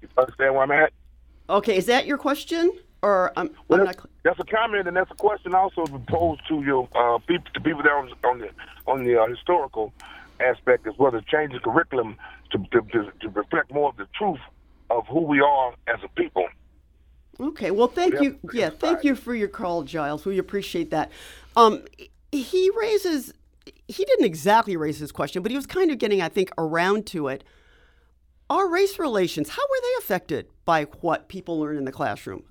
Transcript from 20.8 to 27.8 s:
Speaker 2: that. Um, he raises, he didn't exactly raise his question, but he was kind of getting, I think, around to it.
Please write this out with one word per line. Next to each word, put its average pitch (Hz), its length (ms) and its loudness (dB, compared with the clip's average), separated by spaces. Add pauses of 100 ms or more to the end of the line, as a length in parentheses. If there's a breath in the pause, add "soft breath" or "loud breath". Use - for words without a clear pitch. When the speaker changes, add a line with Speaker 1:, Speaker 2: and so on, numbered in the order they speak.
Speaker 2:
that. 156 220 -2 (440 loud breath)
Um, 220 280 6 (480)
he 370 420 2
raises, 403 600 -2 (520)
he - 200 -6
didn't 480 180 4
exactly 196 540 2
raise 151 200 -4
his 147 140 -12
question, 165 300 -4
but 175 80 -4
he 247 80 -4
was 269 80 -8
kind 359 240 0
of 262 80 -4
getting, 208 240 2
I 160 80 -2
think, 190 260 -2
around 170 520 0
to 147 200 -6
it. 135 160 -8 (1040 soft breath)